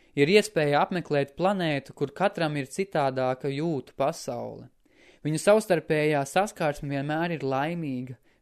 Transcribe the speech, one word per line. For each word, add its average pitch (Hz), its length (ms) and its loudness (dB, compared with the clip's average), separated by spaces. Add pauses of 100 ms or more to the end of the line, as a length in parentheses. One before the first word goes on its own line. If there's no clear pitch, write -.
(160)
ir 143 160 4
iespēja 156 540 4
apmeklēt 143 500 -2
planētu, 170 560 -2
kur 135 240 -4
katram 170 400 0
ir 135 160 -6
citādāka 135 800 -2
jūtu 143 480 -4
pasaule. 120 720 -4 (540)
Viņu 151 180 -2
savstarpējā 156 840 4
saskarsme 151 720 -2
vienmēr 156 420 -2
ir 135 80 -8
laimīga, 135 720 -4 (260)